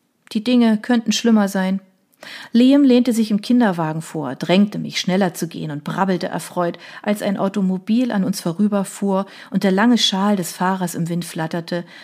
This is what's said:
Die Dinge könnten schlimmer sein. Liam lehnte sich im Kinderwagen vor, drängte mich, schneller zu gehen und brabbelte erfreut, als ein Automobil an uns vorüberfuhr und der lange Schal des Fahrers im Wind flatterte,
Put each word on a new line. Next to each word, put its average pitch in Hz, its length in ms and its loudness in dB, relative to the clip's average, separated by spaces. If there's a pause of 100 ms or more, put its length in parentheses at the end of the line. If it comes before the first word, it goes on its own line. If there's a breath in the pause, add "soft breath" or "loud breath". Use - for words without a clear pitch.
(320)
Die 214 120 -4
Dinge 240 340 4
könnten 233 340 -2
schlimmer 214 360 2
sein. 190 320 -2 (720 loud breath)
Liam 262 320 6
lehnte 247 300 4
sich 214 160 0
im 202 120 0
Kinderwagen 175 600 0
vor, 143 340 -8
drängte 190 440 2
mich, - 200 -6
schneller 180 360 0
zu 165 120 -6
gehen 160 220 -8
und 147 140 -8
brabbelte 180 440 -2
erfreut, 175 520 -4 (240 loud breath)
als 208 180 -2
ein 196 160 -2
Automobil 196 760 0
an 202 120 0
uns 180 180 -4
vorüberfuhr 196 840 -2 (240 loud breath)
und 196 120 -2
der 196 80 2
lange 220 280 4
Schal 202 360 2
des 180 160 -6
Fahrers 185 440 -2
im 165 140 -4
Wind 170 160 -4
flatterte, 170 600 -6 (180 loud breath)